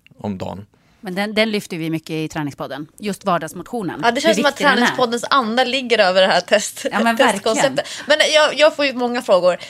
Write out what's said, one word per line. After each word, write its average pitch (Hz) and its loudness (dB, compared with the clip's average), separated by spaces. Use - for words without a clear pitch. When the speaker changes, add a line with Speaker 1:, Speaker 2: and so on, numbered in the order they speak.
Speaker 1:
om 101 -8
dagen. 95 -12
Speaker 2:
Men 185 -10
den, 208 -6
den 220 0
lyfter 208 -6
vi 160 -6
mycket 160 -6
i 156 -6
Träningspodden. 143 -8
Just 202 -8
vardagsmotionen. 175 -6
Speaker 3:
Ja, 233 4
det 233 -2
känns 302 2
Speaker 2:
Hur 247 0
Speaker 3:
som 285 2
att 269 2
Speaker 2:
viktig - -2
den 277 6
är. 240 4
Speaker 3:
Träningspoddens 233 0
anda 247 2
ligger 240 0
över 185 4
det 190 6
här 180 4
test-, - -2
Speaker 2:
Ja, 202 0
men 233 2
Speaker 3:
testkonceptet. 202 0
Speaker 2:
verkligen. - -10
Speaker 3:
Men 302 2
jag, 302 4
jag 302 4
får 285 0
ju 269 0
många 247 -4
frågor. 180 4